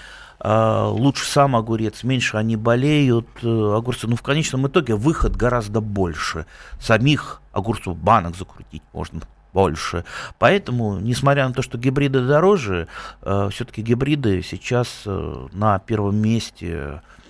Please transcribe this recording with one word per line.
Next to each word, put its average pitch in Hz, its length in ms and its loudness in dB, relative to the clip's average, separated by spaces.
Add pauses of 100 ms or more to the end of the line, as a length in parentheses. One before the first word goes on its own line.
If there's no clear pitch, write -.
(400)
а, 107 480 2
лучше 117 380 0
сам 139 300 4
огурец, 110 480 -2
меньше 123 340 0
они 113 180 0
болеют, 123 680 4 (160)
э, 120 40 -2 (300)
огурцы. 120 300 -4
Ну, 117 100 2
в - 60 -6
конечном 139 440 0
итоге 131 280 2
выход 107 420 2
гораздо 113 440 0
больше. 95 640 -4 (360)
Самих 123 600 2 (120)
огурцов 98 440 -4
банок 87 400 2
закрутить - 460 -14 (100)
можно 82 280 -8 (320)
больше. 85 520 0 (340)
Поэтому, 120 600 2
несмотря 131 500 0
на 123 60 -6
то, 131 80 -2
что 123 160 -8
гибриды 135 480 0
дороже, 139 640 2 (340)
э, 101 300 -2
всё-таки - 300 -10
гибриды 120 600 0
сейчас, 120 460 -4 (180)
э, 78 460 -6
на 101 260 0
первом 104 380 -2
месте. 85 840 -4 (300)